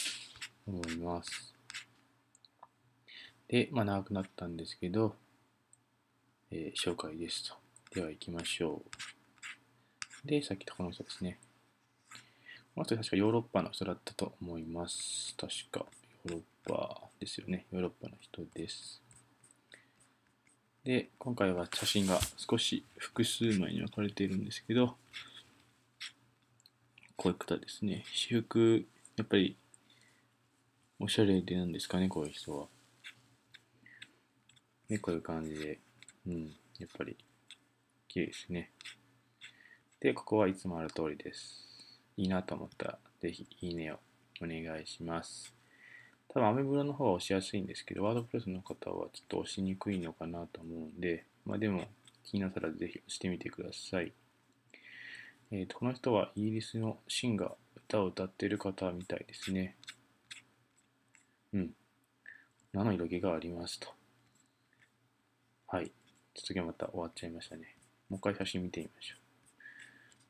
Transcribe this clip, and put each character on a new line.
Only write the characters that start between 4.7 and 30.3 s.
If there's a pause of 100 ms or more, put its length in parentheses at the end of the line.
け
ど、 (1300)
え
ー、
紹
介
で
す
と。 (380)
で
は
行
き
ま
し
ょ (1400)
う。
で、
さ
っ
き
の
こ
の
人
で
す
ね。 (1400)
こ
の
人
確
か
ヨ
ー
ロ
ッ
パ
の
人
だ
っ
た
と
思
い
ま
す。
確 (180)
か (400)
ヨ
ー
ロ
ッ
パ (180)
で
す
よ
ね。
ヨ
ー
ロ
ッ
パ
の
人 (120)
で
す。 (1800)
で、
今
回
は
写
真
が (200)
少
し (140)
複
数 (140)
枚
に
分
か
れ
て
い
る
ん
で
す
け
ど、 (2250)
こ
う
い
う
方
で
す
ね。
私
服、 (320)
や
っ
ぱ
り、 (1400)